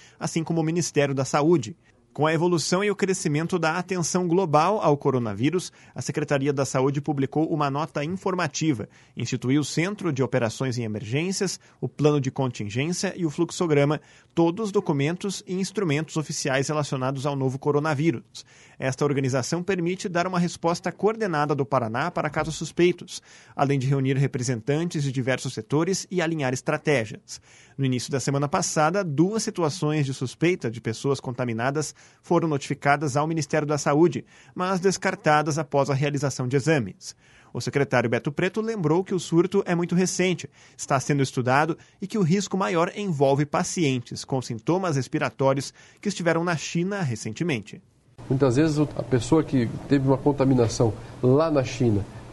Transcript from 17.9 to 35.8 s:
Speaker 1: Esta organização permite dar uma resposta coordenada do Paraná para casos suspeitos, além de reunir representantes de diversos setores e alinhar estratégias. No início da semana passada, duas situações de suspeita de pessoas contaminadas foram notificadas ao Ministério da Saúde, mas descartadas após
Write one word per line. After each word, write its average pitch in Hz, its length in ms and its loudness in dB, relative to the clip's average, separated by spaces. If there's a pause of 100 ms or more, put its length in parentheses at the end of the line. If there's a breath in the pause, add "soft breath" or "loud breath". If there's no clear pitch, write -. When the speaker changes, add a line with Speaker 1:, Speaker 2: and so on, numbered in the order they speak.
Speaker 1:
Esta 135 260 -2
organização 139 560 0
permite 185 480 -2
dar 175 160 0
uma 185 140 -2
resposta 170 520 -2
coordenada 180 600 0
do 139 120 0
Paraná 127 440 0
para 156 220 -4
casos 156 240 -2
suspeitos, - 640 -2 (340 loud breath)
além 139 220 2
de 127 80 -2
reunir 135 320 0
representantes 139 840 -2
de 139 80 -2
diversos 127 420 -2
setores 165 560 -2
e 180 100 -4
alinhar 160 340 -2
estratégias. 131 840 -2 (360 soft breath)
No 135 100 -2
início 127 260 -2
da 139 80 0
semana 139 280 0
passada, 170 560 0
duas 180 400 0
situações 156 640 0
de 135 80 -4
suspeita 156 560 -2
de 113 120 -8
pessoas 127 380 -2
contaminadas 127 760 -2 (280 soft breath)
foram 170 260 2
notificadas 143 720 0
ao 151 100 0
Ministério 156 400 -2
da 147 100 0
Saúde, 151 460 4 (320 soft breath)
mas 185 240 -2
descartadas 165 800 2
após 139 300 0